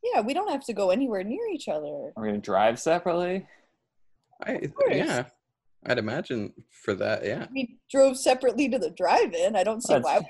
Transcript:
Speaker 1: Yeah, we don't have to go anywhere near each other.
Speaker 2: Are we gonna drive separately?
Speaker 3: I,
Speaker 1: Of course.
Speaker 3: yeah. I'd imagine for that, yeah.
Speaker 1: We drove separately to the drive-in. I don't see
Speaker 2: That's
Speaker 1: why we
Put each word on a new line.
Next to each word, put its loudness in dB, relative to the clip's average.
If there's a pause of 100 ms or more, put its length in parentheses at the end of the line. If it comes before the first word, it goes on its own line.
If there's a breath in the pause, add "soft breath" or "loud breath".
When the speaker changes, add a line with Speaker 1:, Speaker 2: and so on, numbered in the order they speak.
Speaker 1:
Yeah, 2
we -2
don't -2
have -4
to -6
go 0
anywhere 0
near -6
each -8
other. -6
Speaker 2:
Are -10
we -2
gonna -2
drive 2
separately? 0 (960 soft breath)
Speaker 3:
I, -6
Speaker 1:
Of -6
course. 2
Speaker 3:
yeah. 0 (600)
I'd 2
imagine -4 (180)
for -4
that, -2
yeah. -4
Speaker 1:
We -8 (120)
drove 4
separately 2
to 0
the -2
drive-in. 2
I 4
don't -2
see 2
Speaker 2:
That's 4
Speaker 1:
why 4
we -2